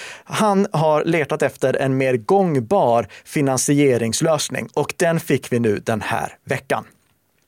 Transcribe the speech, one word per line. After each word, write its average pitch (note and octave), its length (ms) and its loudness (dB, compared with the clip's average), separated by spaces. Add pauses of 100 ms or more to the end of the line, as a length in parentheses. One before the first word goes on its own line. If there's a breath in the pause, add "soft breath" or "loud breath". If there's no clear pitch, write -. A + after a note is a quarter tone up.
(240 loud breath)
han G3+ 480 0
har D3+ 340 2
letat D#3 360 -2
efter C3 320 0
en C3+ 240 0
mer C3 200 0
gångbar C3 920 2 (180 loud breath)
finansieringslösning C3 1500 0
och D3 240 -4
den E3 220 2
fick C#3+ 320 -2
vi B2 80 0
nu A2 200 0
den A2 220 -4
här - 340 -6 (100)
veckan. B2+ 400 -4 (640)